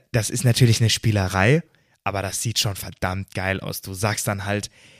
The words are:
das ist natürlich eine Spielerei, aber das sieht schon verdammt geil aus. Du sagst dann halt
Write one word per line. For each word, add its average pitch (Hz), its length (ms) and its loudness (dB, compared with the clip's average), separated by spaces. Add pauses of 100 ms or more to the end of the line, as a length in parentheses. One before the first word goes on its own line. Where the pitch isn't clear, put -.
(120)
das 113 200 -2
ist 127 120 -4
natürlich 120 380 6
eine 110 80 4
Spielerei, 104 720 2 (420)
aber 98 200 -4
das 95 180 -6
sieht 110 160 -4
schon 101 180 -2
verdammt 95 600 -6
geil 95 240 -2
aus. - 220 -10
Du 98 120 -12
sagst 104 340 -2
dann 98 180 -4
halt 101 260 -4 (280)